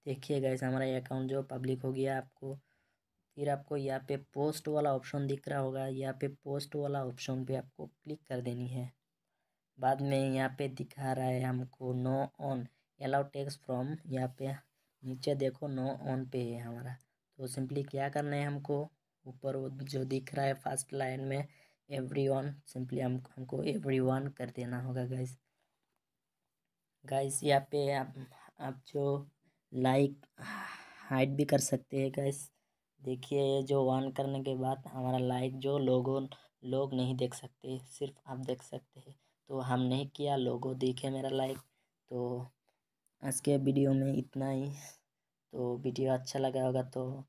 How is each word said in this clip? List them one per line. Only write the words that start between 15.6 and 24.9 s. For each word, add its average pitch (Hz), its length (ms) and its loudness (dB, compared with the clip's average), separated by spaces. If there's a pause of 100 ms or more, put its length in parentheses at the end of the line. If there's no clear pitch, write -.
no 131 180 -2 (200)
on 131 220 -2
पे 127 140 -2
है 117 160 -6
हमारा। 120 360 -8 (420)
तो 131 120 -8
simply 135 380 -2
क्या 139 220 -2
करना 143 260 -2
है 143 100 0
हमको, 143 360 -2 (420)
ऊपर 135 320 -4
वो 135 140 -2
जो 135 360 -4
दिख 131 280 -4
रहा 139 120 2
है 135 100 4
फर्स्ट - 380 -6
लाइन 131 280 -2
में 135 240 -2 (440)
everyone, 135 560 2 (200)
simply 127 340 -4
हम, 127 280 0
हमको 131 360 -6
everyone 135 680 2
कर 123 180 -6
देना 123 320 -4
होगा 127 240 -2